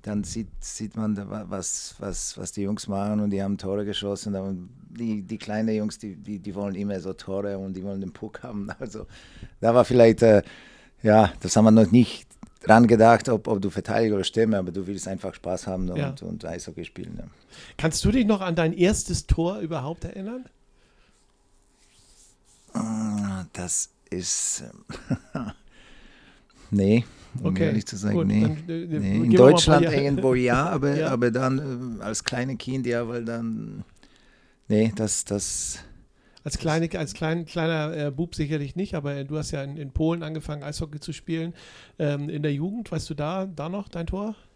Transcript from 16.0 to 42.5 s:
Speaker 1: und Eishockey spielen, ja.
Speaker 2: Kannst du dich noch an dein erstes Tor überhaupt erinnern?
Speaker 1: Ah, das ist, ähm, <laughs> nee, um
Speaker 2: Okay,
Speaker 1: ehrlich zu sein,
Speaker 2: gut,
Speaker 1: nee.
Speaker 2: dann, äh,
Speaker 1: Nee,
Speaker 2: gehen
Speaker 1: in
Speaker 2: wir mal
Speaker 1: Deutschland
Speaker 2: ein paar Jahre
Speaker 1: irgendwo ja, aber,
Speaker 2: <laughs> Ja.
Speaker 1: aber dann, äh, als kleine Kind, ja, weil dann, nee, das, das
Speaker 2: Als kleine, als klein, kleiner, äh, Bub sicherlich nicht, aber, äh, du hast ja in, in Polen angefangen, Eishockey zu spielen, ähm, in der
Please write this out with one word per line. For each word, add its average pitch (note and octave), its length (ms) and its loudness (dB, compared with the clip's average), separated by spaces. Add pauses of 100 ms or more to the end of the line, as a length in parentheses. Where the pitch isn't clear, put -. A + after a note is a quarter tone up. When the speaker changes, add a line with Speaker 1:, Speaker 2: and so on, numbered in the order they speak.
Speaker 1:
und F2 240 -12
Eishockey E2+ 400 -12
spielen, E2 320 -14
ja. - 80 -12 (500)
Speaker 2:
Kannst - 300 -4
du G3+ 60 4
dich A#3+ 140 2
noch G3+ 140 2
an F3+ 160 -2
dein E3 160 2
erstes F3+ 560 0
Tor F3+ 320 0
überhaupt D#3+ 460 -8
erinnern? A3 400 -10 (2250)
Speaker 1:
Ah, G#2+ 800 -4
das - 380 -6 (200)
ist, - 540 -4 (720)
ähm, A2+ 160 -6
<laughs> - 1200 -20
nee, G#2 320 4 (360)
um F#2 120 0
Speaker 2:
Okay, F#2+ 140 2
Speaker 1:
ehrlich G#2+ 200 0
zu - 120 -10
sein, G#2 180 -2
Speaker 2:
gut, G2 100 0
Speaker 1:
nee. G#2 160 2
Speaker 2:
dann, A2 100 4
äh, D#3 60 -6 (100)
Speaker 1:
Nee, E3+ 200 -8
Speaker 2:
gehen G#2 380 0
Speaker 1:
in A#2+ 60 4
Speaker 2:
wir F#3 80 8
mal C3 120 12
Speaker 1:
Deutschland D#3 260 8
Speaker 2:
ein D#3+ 60 6
paar D#3 100 2
Jahre C#3 120 2
Speaker 1:
irgendwo C3 280 2
ja, B2 360 2
aber, C#3+ 260 0
Speaker 2:
<laughs> - 20 0
Ja. D#3 120 0
Speaker 1:
aber B2 200 2
dann, B2+ 680 -2
äh, G#2 40 -12
als G#2+ 200 -6
kleine B2 340 -2
Kind, B2+ 300 -4
ja, A#2+ 200 -2
weil A#2+ 180 -6
dann, A2 580 -6 (840)
nee, A2 280 2
das, G#2+ 280 -2
das - 560 -6 (640)
Speaker 2:
Als - 140 -8
kleine, D#3+ 400 -2
als C#3 160 -6
klein, E3 320 -4
kleiner, D#3+ 500 -2
äh, D3 160 -4
Bub E3 220 -6
sicherlich C#3+ 420 -4
nicht, F#3+ 200 -6
aber, C#3+ 200 -4
äh, C#3 100 -8
du D3 120 -8
hast D3 140 -6
ja C#3+ 120 -6
in, C#3 140 -10
in C#3+ 140 -12
Polen E3 320 0
angefangen, D3+ 400 -8
Eishockey D3 360 -10
zu D3 140 -12
spielen, E3 400 -6 (460)
ähm, D3 300 -2
in D#3 120 -6
der D3+ 120 0